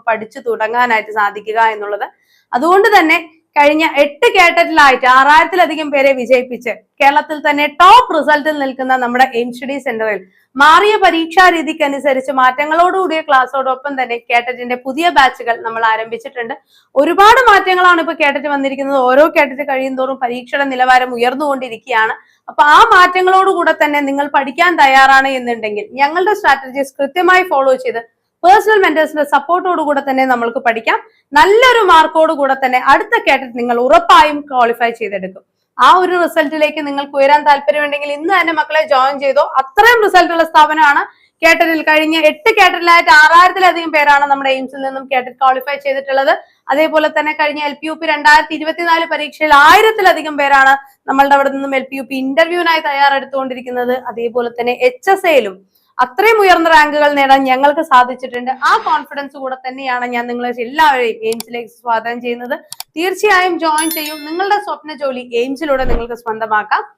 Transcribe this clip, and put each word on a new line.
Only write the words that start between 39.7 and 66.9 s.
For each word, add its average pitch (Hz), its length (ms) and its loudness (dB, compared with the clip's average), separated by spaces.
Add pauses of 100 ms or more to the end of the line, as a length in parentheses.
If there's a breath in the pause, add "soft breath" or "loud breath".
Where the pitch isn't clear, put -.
റിസൾട്ട് 349 280 2
ഉള്ള 330 120 0
സ്ഥാപനമാണ് 311 840 0 (140)
കേട്ടറ്റിൽ. 330 380 2
കഴിഞ്ഞ 311 360 0
എട്ട് 302 320 0
കേട്ടറ്റിലായിട്ട് 349 600 2
ആറായിരത്തിലധികം 330 840 4
പേരാണ് 294 340 2
നമ്മുടെ 277 240 -2
എയിംസിൽ 262 260 -6
നിന്നും 269 360 -10
കേട്ടറ്റ് 254 240 -4
ക്വാളിഫൈ 262 400 -2
ചെയ്തിട്ടുള്ളത്. 277 600 -2 (300 loud breath)
അതേപോലെ 311 400 0
തന്നെ 302 240 -4
കഴിഞ്ഞ 302 280 -4
എൽ 294 120 -6
പി - 140 -14
യു 311 60 -8
പി 320 140 -10
രണ്ടായിരത്തി 302 480 2
ഇരുപത്തിനാല് 330 520 -2
പരീക്ഷയിൽ 302 480 -2
ആയിരത്തിലധികം 339 800 2
പേരാണ് 277 720 2
നമ്മളുടെ 277 260 2
അവിടെ 277 140 2
നിന്നും 277 280 -6
എൽ 269 140 -4
പി 269 60 -12
യു 269 60 -8
പി 269 120 -12
ഇന്റർവ്യൂവിനായി 330 640 -2
തയ്യാറെടുത്തുകൊണ്ടിരിക്കുന്നത്. 262 1200 -4
അതേപോലെ 240 460 -6
തന്നെ 240 220 -4
എച്ച് 254 380 -2
എസ് 381 160 0
എയിലും 220 520 -2 (200)
അത്രയും 403 420 0
ഉയർന്ന 349 280 4
റാങ്കുകൾ 294 440 2
നേടാൻ 269 320 2
ഞങ്ങൾക്ക് 269 360 0
സാധിച്ചിട്ടുണ്ട്. 247 720 -2
ആ 311 360 -2
കോൺഫിഡൻസ് 285 500 -6
കൂടെ 262 200 -10 (120)
തന്നെയാണ് 254 380 -8
ഞാൻ 240 200 -6
നിങ്ങളെ 240 220 -8
എല്ലാവരെയും 247 760 -2
എയിംസിലേക്ക് 233 440 -8
സ്വാഗതം 233 520 -6
ചെയ്യുന്നത്. 240 400 -8 (360 loud breath)
തീർച്ചയായും 370 600 0
ജോയിൻ 311 320 -2
ചെയ്യും. 302 340 -10
നിങ്ങളുടെ 381 400 -4
സ്വപ്ന 302 300 -12
ജോലി 247 400 -8
എയിംസിലൂടെ 262 500 -4
നിങ്ങൾക്ക് 240 300 -2
സ്വന്തമാക്കാം. 220 720 -4 (140)